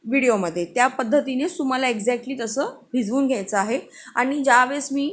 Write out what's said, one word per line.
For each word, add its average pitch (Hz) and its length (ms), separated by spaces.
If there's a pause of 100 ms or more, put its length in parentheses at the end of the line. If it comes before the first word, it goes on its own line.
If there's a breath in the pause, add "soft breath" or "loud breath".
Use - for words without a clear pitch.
व्हिडिओमध्ये. 208 600
त्या 247 220
पद्धतीनेच 262 680
तुम्हाला 262 300
exactly 247 520
तसं 240 340 (200)
भिजवून 247 340
घ्यायचं 202 300
आहे. 208 220 (360 loud breath)
आणि 269 280
ज्यावेळेस 262 480
मी 285 200